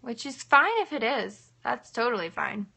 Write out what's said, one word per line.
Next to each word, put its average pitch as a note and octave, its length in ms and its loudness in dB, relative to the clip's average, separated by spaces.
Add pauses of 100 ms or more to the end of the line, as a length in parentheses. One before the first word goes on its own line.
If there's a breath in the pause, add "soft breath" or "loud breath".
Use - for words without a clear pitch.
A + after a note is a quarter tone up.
which A#3+ 240 -10
is C4+ 180 -12
fine F#4+ 380 4
if F4 100 -4
it C#4+ 100 -4
is. A3 520 -4 (120)
That's - 240 -4
totally A3+ 400 -2
fine. F3 480 -6